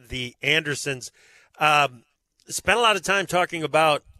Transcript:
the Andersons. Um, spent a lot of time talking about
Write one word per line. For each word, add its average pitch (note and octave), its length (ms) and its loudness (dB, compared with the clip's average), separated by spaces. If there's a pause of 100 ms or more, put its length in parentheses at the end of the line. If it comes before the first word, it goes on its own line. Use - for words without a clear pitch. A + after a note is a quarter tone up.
the B2 340 -8
Andersons. C#3+ 680 -4 (480)
Um, C#3+ 440 2 (460)
spent F#3 280 0
a A#3+ 40 2
lot A3 160 4
of E3 60 -6
time G3 220 0
talking E3+ 380 -2
about D3+ 400 2 (160)